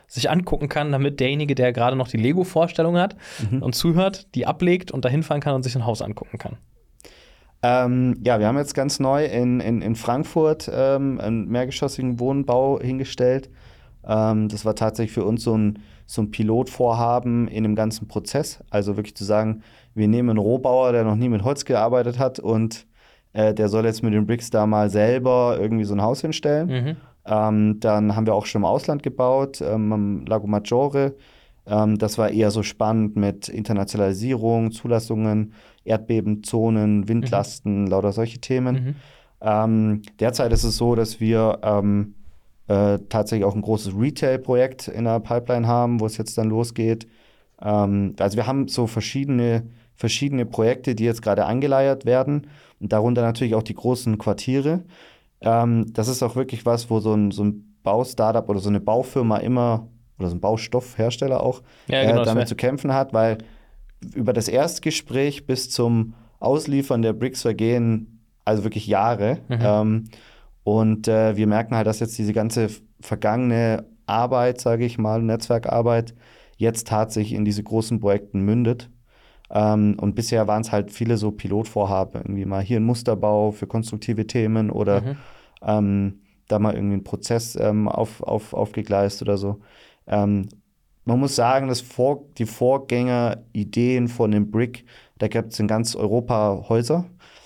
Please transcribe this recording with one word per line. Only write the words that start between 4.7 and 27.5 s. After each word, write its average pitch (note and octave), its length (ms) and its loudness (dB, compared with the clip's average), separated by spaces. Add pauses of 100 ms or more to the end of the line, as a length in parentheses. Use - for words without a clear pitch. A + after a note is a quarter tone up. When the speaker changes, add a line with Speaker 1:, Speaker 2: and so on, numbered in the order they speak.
Speaker 1:
und B2+ 160 -2
dahin C#3 160 0
fahren D3 180 -2
kann C#3 140 -2
und C3 80 -2
sich B2+ 120 -4
ein A#2+ 120 -2
Haus A2+ 160 -2
angucken - 340 -10
kann? - 220 -12 (1040)
Speaker 2:
Ähm, B2 600 2
ja, A#2+ 160 4
wir G#2+ 60 4
haben B2+ 120 2
jetzt C#3+ 160 -4
ganz C3+ 260 -2
neu C#3 240 2
in, B2 360 0
in, A2+ 200 0
in A2 160 -2
Frankfurt, D#3 760 0
ähm, C3+ 460 0
einen A2 300 -2
mehrgeschossigen B2+ 720 -2
Wohnbau C3+ 580 0
hingestellt. C3 720 -2 (580)
Ähm, A2 420 2
das G#2+ 180 -6
war G#2+ 80 2
tatsächlich A2 400 -2
für G#2 100 0
uns A#2 200 0
so A2+ 120 2
ein, G#2 220 2 (260)
so - 160 -6
ein G#2 100 -2
Pilotvorhaben A#2+ 1200 0
in A2 140 -4
dem G#2+ 120 0
ganzen A2 320 -2
Prozess. - 600 -6
Also G2+ 280 -2
wirklich G#2 200 -6
zu G#2+ 80 -10
sagen, G#2+ 380 0 (320)
wir G#2+ 140 2
nehmen A#2+ 200 4
einen A2 120 2
Rohbauer, B2+ 520 2
der A#2 120 4
noch G#2+ 120 2
nie B2 140 0
mit G#2+ 120 0
Holz C#3 220 -2
gearbeitet A#2+ 540 2
hat C3 200 0
und, A2+ 480 -2 (460)
äh, G#2+ 220 2
der G#2+ 140 2
soll A2 160 2
jetzt A2+ 180 -2
mit A2+ 100 2
den G#2+ 140 2
Bricks A#2 240 -4
da G#2+ 160 2
mal G#2 240 2
selber B2 680 2
irgendwie A2 260 0
so G#2 100 -4
ein G2 80 0
Haus A#2+ 180 0
hinstellen. D#3 480 -2
Speaker 1:
Mhm. C3 280 -4 (300)
Speaker 2:
Ähm, G#2+ 540 2